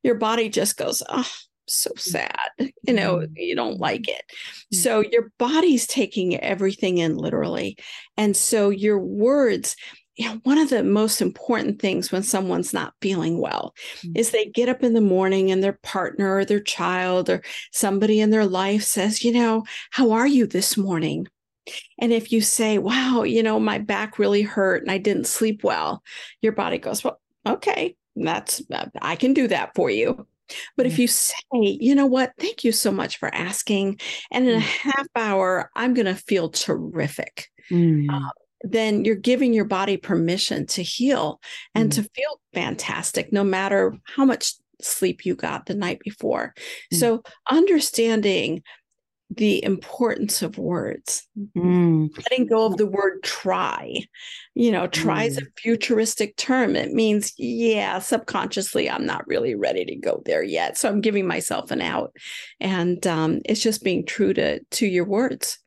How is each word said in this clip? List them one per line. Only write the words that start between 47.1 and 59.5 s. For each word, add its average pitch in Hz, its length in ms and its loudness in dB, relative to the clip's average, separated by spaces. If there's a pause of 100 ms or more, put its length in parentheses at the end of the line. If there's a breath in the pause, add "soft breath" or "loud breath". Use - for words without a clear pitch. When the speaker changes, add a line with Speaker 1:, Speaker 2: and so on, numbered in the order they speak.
Speaker 1:
understanding 220 1120 2 (680 loud breath)
the 208 340 2
importance - 800 -2
of 190 160 -6
words, - 680 -4 (280)
Speaker 2:
Mm. 170 600 4
Speaker 1:
letting 247 300 0
go 220 180 4
of 185 120 0
the 208 100 4
word 190 340 2
try. - 720 -2 (600 loud breath)
You 240 160 4
know, 185 160 2
try 180 380 0
is 233 120 -2
a - 40 -6
Speaker 2:
Mm. - 160 -14
Speaker 1:
futuristic 220 800 0
term. 254 380 2
It - 180 -2
means, 214 440 2
yeah, 220 600 0
subconsciously, - 920 -2
I'm - 160 -4
not - 220 -6
really 117 260 -2